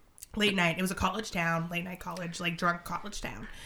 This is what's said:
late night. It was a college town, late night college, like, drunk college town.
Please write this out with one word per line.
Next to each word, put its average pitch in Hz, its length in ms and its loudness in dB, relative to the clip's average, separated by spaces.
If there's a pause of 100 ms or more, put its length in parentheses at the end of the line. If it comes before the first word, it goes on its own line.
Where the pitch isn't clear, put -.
(360)
late 208 180 4
night. 175 240 4
It 185 40 2
was 185 80 2
a 190 60 -4
college 196 340 0
town, 165 400 2
late 175 140 -2
night 185 160 -8
college, 170 400 -6
like, 175 160 0
drunk 175 280 2
college - 360 -6
town. - 260 -8 (200)